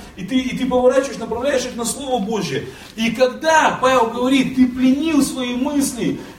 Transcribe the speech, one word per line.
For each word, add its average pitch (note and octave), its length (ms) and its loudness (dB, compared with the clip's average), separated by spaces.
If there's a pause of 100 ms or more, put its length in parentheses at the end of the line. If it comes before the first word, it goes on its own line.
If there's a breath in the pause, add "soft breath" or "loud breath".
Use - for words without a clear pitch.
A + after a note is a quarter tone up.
(160 loud breath)
и F#3 80 -10
ты, C4 120 -4
и B3+ 200 -2
ты B3+ 100 -2
поворачиваешь, B3+ 520 2
направляешь B3 460 -2
их B3 120 -8
на A#3 80 -6
Слово B3+ 380 -4
Божье. F#3 460 -4 (280 loud breath)
И A3+ 160 0
когда, C4+ 680 2
Павел B3+ 300 4
говорит, B3+ 460 2
ты B3+ 100 6
пленил C4+ 560 2
свои B3 320 -4
мысли B3+ 680 -2 (180 loud breath)